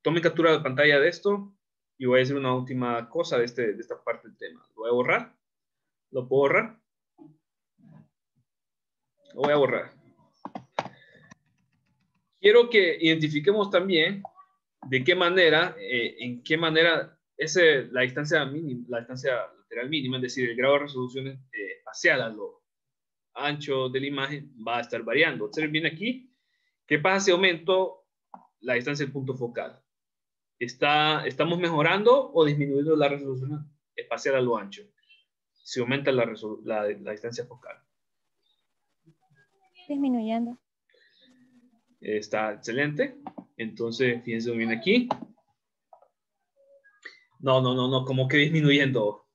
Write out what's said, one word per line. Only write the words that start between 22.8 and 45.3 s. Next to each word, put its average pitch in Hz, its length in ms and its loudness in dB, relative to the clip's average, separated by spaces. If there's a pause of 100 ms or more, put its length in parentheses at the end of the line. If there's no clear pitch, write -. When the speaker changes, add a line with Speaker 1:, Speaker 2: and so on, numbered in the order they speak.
Speaker 1:
ancho 143 560 -4
de 131 120 -4
la 139 60 -6
imagen 143 460 -8 (140)
va 120 120 -2
a - 20 -4
estar 117 220 -8
variando. 123 420 0
Observen 156 260 -6
bien 156 140 -2
aquí, 208 500 -6 (500)
¿qué 147 140 0
pasa 190 260 2
si 190 60 6
aumento 185 760 2 (520)
la 123 140 -4
distancia 143 320 -2
del 131 80 -10
punto 131 240 -6
focal? - 440 -8 (800)
¿Está, 147 680 0
estamos 151 320 -2
mejorando 180 760 2
o 160 100 4
disminuyendo 147 520 2
la 147 120 4
resolución 139 640 -6 (240)
espacial 120 400 -4
a 131 60 2
lo 120 160 0
ancho? 104 260 -12 (680)
Si - 260 -10
aumenta 139 320 0
la 120 140 2
resol-, 110 400 -10
la, 107 180 -4
la 104 280 -6
distancia 117 340 -10
focal. - 320 -20 (2000)
Speaker 2:
Disminuyendo. 240 720 -2 (1400)
Speaker 1:
Está 107 540 -4
excelente. 147 640 -4 (400)
Entonces, 117 680 -4
fíjense 117 280 -6
bien 113 200 -2
aquí. 208 360 2 (2250)